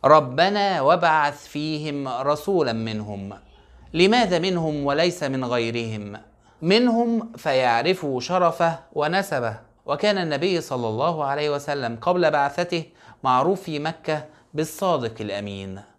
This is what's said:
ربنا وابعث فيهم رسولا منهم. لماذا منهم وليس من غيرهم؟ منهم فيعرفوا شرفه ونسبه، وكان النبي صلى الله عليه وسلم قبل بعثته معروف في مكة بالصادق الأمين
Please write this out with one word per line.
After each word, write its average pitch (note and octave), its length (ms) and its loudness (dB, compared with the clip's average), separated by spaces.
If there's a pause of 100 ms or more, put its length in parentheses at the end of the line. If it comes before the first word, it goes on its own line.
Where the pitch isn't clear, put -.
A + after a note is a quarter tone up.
ربنا D#3+ 760 4
وابعث D#3 640 2
فيهم D3+ 600 -6
رسولا C#3+ 680 0
منهم. G#2+ 600 -6 (600)
لماذا F#3 460 4
منهم D#3+ 460 -2
وليس D#3+ 380 0
من C3+ 220 -2
غيرهم؟ A#2 680 -4 (480)
منهم A#3 760 2
فيعرفوا C3 840 0
شرفه E3+ 600 0 (140)
ونسبه، D3 640 -2 (280)
وكان G3 320 0
النبي E3+ 440 0
صلى B2 260 -4
الله D3 380 -2
عليه D3 240 -2
وسلم C#3+ 520 -4
قبل F3 300 4
بعثته D#3 520 0 (400)
معروف C#3+ 380 2
في D3+ 180 -6
مكة D3+ 460 -4 (280)
بالصادق D#3 680 -2
الأمين G2 600 -8 (180)